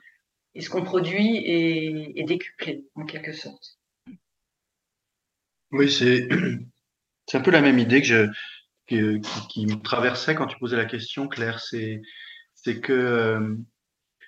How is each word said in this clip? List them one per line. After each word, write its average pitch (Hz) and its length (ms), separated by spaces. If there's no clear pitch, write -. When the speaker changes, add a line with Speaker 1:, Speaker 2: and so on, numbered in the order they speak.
Speaker 1:
et - 60
ce - 80
qu'on 180 120
produit 190 540
est, 160 680
est 160 80
décuplé, - 600
en 156 80
quelque 156 280
sorte. - 460
Speaker 2:
Oui, 139 200
c'est, 123 380
<clears throat> - 1000
c'est 139 120
un 127 40
peu 190 80
la 165 100
même 135 180
idée 120 220
que 139 60
je, 113 200
que, 107 320
qui, 104 300
qui 107 180
me 107 160
traversait 123 520
quand 151 120
tu - 120
posais 123 180
la 113 80
question, 123 440
Claire. 113 320
C'est, 110 400
c'est 117 260
que, 135 120
euh, 113 600